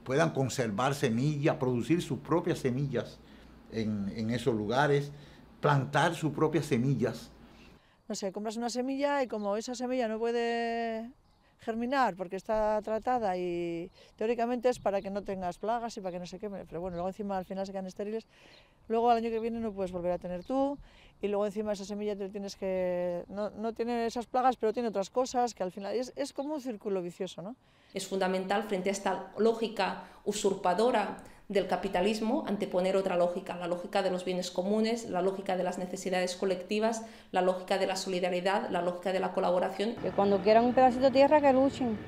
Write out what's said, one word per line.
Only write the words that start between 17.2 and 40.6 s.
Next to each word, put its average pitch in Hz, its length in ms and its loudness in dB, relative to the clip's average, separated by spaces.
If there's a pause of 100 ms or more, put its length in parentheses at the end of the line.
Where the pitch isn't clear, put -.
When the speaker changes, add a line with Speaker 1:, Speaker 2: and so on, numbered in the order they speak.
Speaker 2:
al 185 80 -4
final 190 200 -4
se 196 80 -12
quedan 190 120 -6
estériles, 214 400 -6 (600)
luego 233 240 4
al 233 60 6
año 226 120 -2
que 226 100 -2
viene 226 200 -4
no 226 140 -4
puedes 190 180 -4
volver 175 220 -2
a 175 40 -2
tener 175 280 -8
tú 277 340 0 (420)
y 202 60 -2
luego 202 180 2
encima 214 280 -2
esa 196 120 -8
semilla 208 300 -4
te 196 140 -6
tienes 202 260 -8
que, 180 720 0
no, 196 220 -4
no 220 240 -6
tiene 233 340 -2
esas 226 180 -4
plagas, 254 300 2
pero 220 180 0
tiene 240 140 -2
otras 196 220 -2
cosas 247 440 0
que - 80 -6
al 185 100 -2
final 202 220 -8
es, 247 220 -2
es 277 180 -6
como 285 220 -6
un 285 60 -6
círculo 208 420 -4
vicioso, 175 380 -8
¿no? 202 140 -10 (380)
Speaker 3:
Es 190 140 -6
fundamental 190 560 0
frente 190 260 -2
a 202 40 0
esta 190 440 -4
lógica 214 680 0 (200)
usurpadora 202 920 2 (320)
del 196 160 2
capitalismo, 214 800 0
anteponer 190 480 0
otra 190 220 2
lógica, 175 380 0
la 175 100 -8
lógica 180 380 -2
de 185 80 2
los 180 120 -4
bienes 180 280 -2
comunes, 220 580 0
la 180 140 0
lógica 190 340 -2
de 180 60 0
las 180 160 -2
necesidades 180 560 -2
colectivas, 214 720 0 (240)
la 185 100 2
lógica 185 380 2
de 190 80 2
la 185 80 0
solidaridad, 185 760 0
la 175 140 0
lógica 180 280 -2
de 185 80 2
la 185 140 0
colaboración. 185 600 0
Speaker 4:
Que - 160 -4
cuando 196 320 4
quieran 220 220 8